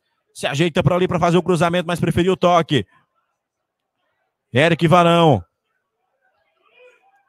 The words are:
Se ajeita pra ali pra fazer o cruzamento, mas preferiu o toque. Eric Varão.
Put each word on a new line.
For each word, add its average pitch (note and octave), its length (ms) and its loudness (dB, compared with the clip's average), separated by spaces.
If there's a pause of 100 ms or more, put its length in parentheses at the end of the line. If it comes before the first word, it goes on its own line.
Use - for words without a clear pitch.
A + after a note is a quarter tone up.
(340)
Se - 140 -10
ajeita D#3 340 -2
pra F3 140 0
ali F3+ 140 -2
pra F3 100 -4
fazer E3+ 160 0
o F3+ 80 0
cruzamento, F3 420 -2
mas E3+ 140 -6
preferiu F3 320 -2
o F#3 60 -2
toque. E3 500 0 (1700)
Eric E3 340 0
Varão. E3+ 560 4 (1900)